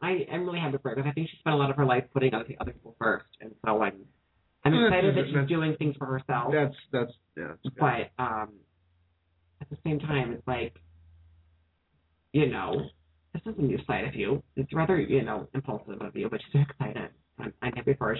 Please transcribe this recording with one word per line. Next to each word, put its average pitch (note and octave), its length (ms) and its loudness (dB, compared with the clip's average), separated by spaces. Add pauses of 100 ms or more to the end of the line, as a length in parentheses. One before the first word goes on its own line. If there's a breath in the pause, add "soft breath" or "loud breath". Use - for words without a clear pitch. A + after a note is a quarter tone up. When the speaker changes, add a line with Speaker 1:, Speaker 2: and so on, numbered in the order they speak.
Speaker 1:
I F3 300 0
am F3 140 -2
really F3 140 -4
happy C#3 220 -2
for C3 80 -4
her B2 60 -4
'cause C3+ 100 -2
I D3 60 2
think D#3+ 180 -2
she - 100 -18
spent D#3+ 160 2
a - 20 4
lot C#3 120 4
of C3+ 60 0
her C#3 100 6
life B2 280 4
putting C3 200 4
other, A2 120 -4 (160)
other A2+ 100 -4
people - 260 -20
first, A2 280 0 (160)
and A2 100 -14 (140)
so A2 160 2
I'm, G2 240 -4 (580)
I'm D3 80 6
Speaker 2:
That's, A#3 140 4
Speaker 1:
excited F3+ 320 6
that C#3 40 4 (120)
Speaker 2:
that's, C#3+ 140 4
Speaker 1:
she's - 20 -6
doing D#3+ 280 2
things D3+ 200 0
for C3+ 80 -6
herself. C3 480 -2
Speaker 2:
that's, C#3+ 220 2 (180)
that's, A#2+ 180 0 (260)
yeah, D2+ 120 -8
that's D#2+ 140 -14
good. C3+ 140 -6
Speaker 1:
But, B2 460 0
um, A2 260 -4 (1120)
at - 80 -14
the D3 160 -12
same D3+ 140 0
time, C#3+ 320 0
it's - 160 -10
like, A#2 280 -4 (1600)
you D3 140 4
know, G2 340 -2 (520)
this E3 120 -6
is A3 120 -6
a F#3+ 40 -2
new A#2 240 2
side G#2 220 -2
of - 80 -8
you. G#2+ 280 -2 (120)
It's C3+ 180 -4
rather, D#3+ 260 2
you C3+ 240 2
know, A2 300 -6
impulsive A2 480 -8
of F#2+ 140 -10
you, G#2 140 -4
but A2 100 -6 (120)
she's C#3+ 100 6
excited. G#2+ 480 -2 (300)
I'm, A#2 220 -8
I'm B2 120 -2
happy A#2+ 240 0
for A2 120 -2
her. A2 100 -2